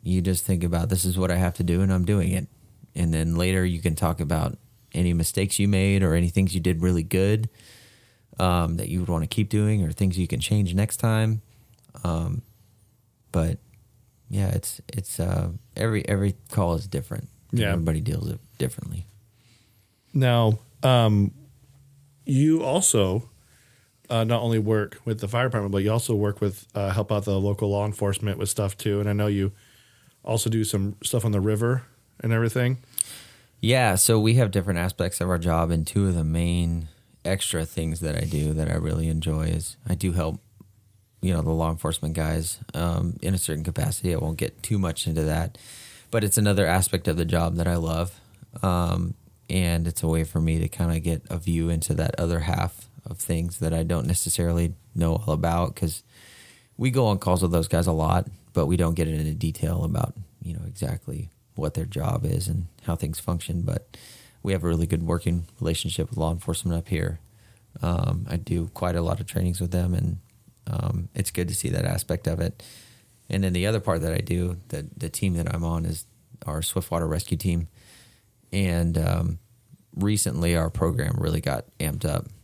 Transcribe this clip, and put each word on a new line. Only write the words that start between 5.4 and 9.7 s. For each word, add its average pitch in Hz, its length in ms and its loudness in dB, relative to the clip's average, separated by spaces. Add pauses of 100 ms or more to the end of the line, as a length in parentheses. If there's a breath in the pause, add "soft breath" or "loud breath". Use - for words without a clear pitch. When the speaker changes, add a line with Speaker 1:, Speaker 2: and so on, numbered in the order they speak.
Speaker 1:
you 101 100 4
made 98 340 4
or 82 120 4
any 85 160 4
things 92 240 2
you 90 60 0
did 82 200 2
really 87 220 2
good, 101 480 2 (880 loud breath)
um, 87 380 2
that - 120 -4
you 90 120 0
would 90 100 -2
wanna 82 160 0
keep 104 240 0
doing 104 340 2